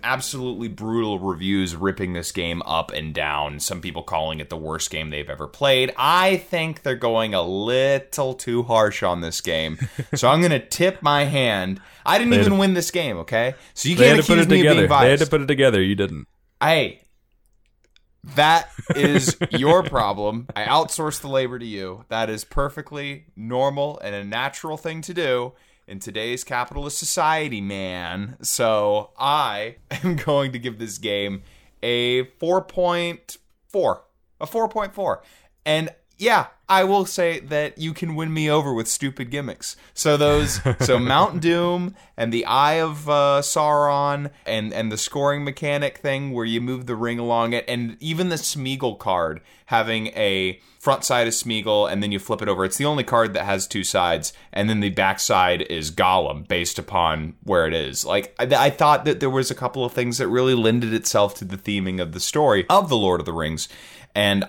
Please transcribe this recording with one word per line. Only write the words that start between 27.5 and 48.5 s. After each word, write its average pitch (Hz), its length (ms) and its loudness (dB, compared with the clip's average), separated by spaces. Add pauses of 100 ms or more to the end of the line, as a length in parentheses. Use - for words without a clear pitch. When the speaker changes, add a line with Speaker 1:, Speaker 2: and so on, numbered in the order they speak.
Speaker 1:
man. 95 840 -8
So 104 760 0
I 123 580 -2 (140)
<laughs> - 0 - (140)
am 175 120 0
going 139 360 0
to 127 60 -8
give 117 200 -8
this 110 200 -10
game 101 440 -4 (400)
a 120 420 0 (140)
four 180 240 0
point 175 760 -4 (300)
four. 147 360 0 (360)
A 151 60 -8
four 226 220 0
point 208 260 -6
four. 170 280 -2 (420)
And 156 260 0 (280)
yeah, 208 280 2 (220)
I 190 160 4
will 196 200 4
say 170 360 -2
that 147 380 -4
you 156 140 -4
can 160 220 -6
win 160 180 -4
me 156 160 0
over 147 240 2
with 113 140 -2
stupid 135 440 -6
gimmicks. 139 460 -8 (160)
So 147 240 2
those, 147 440 2 (100)
Speaker 2:
<laughs> - 100 0
Speaker 1:
so 127 180 4
Mount 156 420 2
Doom 175 560 0 (200)
and 117 160 -2
the 117 140 0
Eye 143 340 4
of, 151 280 -4
uh, 143 340 4
Sauron 143 880 0 (160)
and, 110 260 -4
and 110 200 -4
the 107 60 -6
scoring 143 440 -2
mechanic 143 560 -4
thing 139 340 -4
where 117 120 -2
you 113 160 -2
move 127 260 -6
the 123 80 -6
ring 117 240 -4
along 117 360 0
it, 117 120 -2
and 120 340 -4
even 160 280 -2
the 165 80 -2
Smeagol 131 640 -4